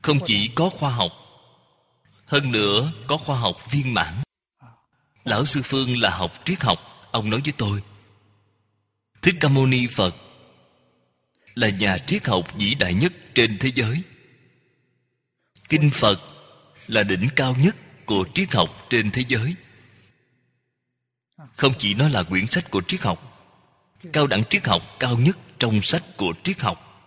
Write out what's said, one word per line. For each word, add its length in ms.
Không 240
chỉ 300
có 140
khoa 220
học, 200
hơn 260
nữa 420
có 100
khoa 220
học 320
viên 220
mãn. 300
Lão 220
Sư 180
Phương 340
là 200
học 160
triết 160
học, 180
ông 180
nói 140
với 140
tôi, 260
Thích 180
Ca 100
Mâu 160
Ni 220
Phật 280
là 140
nhà 280
triết 280
học 280
vĩ 220
đại 180
nhất 200
trên 240
thế 160
giới. 280
Kinh 240
Phật 260
là 160
đỉnh 320
cao 200
nhất 200
của 280
triết 200
học 360
trên 220
thế 160
giới. 280
Không 220
chỉ 140
nó 140
là 160
quyển 240
sách 240
của 160
triết 140
học, 460
cao 140
đẳng 220
triết 180
học 140
cao 180
nhất 200
trong 220
sách 220
của 160
triết 160
học. 220